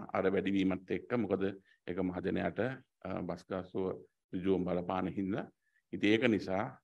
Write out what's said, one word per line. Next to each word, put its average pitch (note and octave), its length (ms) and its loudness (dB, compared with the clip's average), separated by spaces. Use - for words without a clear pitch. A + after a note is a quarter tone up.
අර G2 180 2
වැඩිවීමත් F#2+ 600 2
එක්ක. F#2 220 -4
මොකද G2 300 0
ඒක F2 100 -6
මහජනයාට, F#2 600 0
අ, F#2 180 -4
බස් F2 240 -6
ගාස්තුව F#2+ 400 -4
ඍජුවම F2+ 300 2
බලපාන F2+ 420 -2
හින්දා. G2 380 -2
ඉතින් G#2 180 4
ඒක A2+ 120 6
නිසා G2+ 600 2